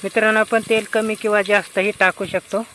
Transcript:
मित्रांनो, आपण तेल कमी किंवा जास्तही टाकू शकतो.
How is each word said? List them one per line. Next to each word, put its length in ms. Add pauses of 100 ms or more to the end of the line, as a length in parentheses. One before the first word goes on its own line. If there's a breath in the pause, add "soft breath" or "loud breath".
मित्रांनो, 360
आपण 280
तेल 240
कमी 220
किंवा 280
जास्तही 560
टाकू 280
शकतो. 480